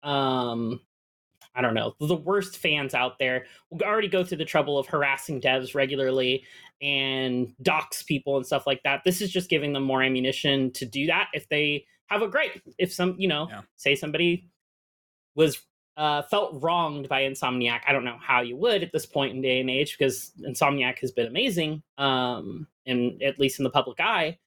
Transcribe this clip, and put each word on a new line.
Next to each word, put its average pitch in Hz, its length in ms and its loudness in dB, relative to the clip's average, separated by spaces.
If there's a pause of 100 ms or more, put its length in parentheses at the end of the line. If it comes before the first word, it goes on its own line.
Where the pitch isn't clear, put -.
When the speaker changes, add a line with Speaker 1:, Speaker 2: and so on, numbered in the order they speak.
Speaker 1:
um, 127 760 0 (760)
I 127 60 -2
don't 120 120 2
know, 110 260 -2
the 151 160 0
worst 185 420 -2
fans 147 360 0
out 127 260 -2
there 127 260 0 (240)
will 165 120 -6
already 208 260 0
go 180 160 2
through 180 140 -6
the 156 80 -4
trouble 147 320 2
of 135 100 0
harassing 139 540 -2
devs 131 340 0
regularly 131 680 2 (380)
and 131 800 -2
dox - 420 -2
people 139 340 0
and 131 80 -2
stuff - 220 -2
like 135 160 -2
that. 139 200 0
This 180 180 2
is 190 100 -4
just 180 180 -2
giving 151 240 0
them 139 100 0
more 131 200 2
ammunition 131 720 2
to - 120 -8
do 139 220 -4
that 175 260 0
if 151 160 -8
they 147 360 0 (220)
have 208 140 0
a 220 60 0
gripe. 262 340 -2 (160)
If 180 160 0
some, 180 240 0
you 190 100 0
know, 156 220 0
Speaker 2:
Yeah. 101 120 -12 (160)
Speaker 1:
say 139 180 2
somebody 170 520 0 (880)
was, 151 240 4 (380)
uh, 151 260 2
felt 170 400 -2
wronged 160 460 0
by 135 140 4
Insomniac. 127 640 0
I 143 60 4
don't 131 140 2
know 120 160 -6
how 127 200 4
you 120 140 -4
would 196 280 2
at 175 100 -10
this 156 120 -2
point 135 300 -2
in 131 60 -4
day 127 180 2
and 131 100 0
age, 139 280 0
because 131 340 0 (160)
Insomniac 139 520 0
has 127 120 -4
been 117 160 0
amazing, 160 560 -2 (140)
um, 127 680 -2 (180)
in, 123 380 0
at 135 160 0
least 135 200 2
in 147 40 0
the 127 60 2
public 131 300 0
eye. 170 460 0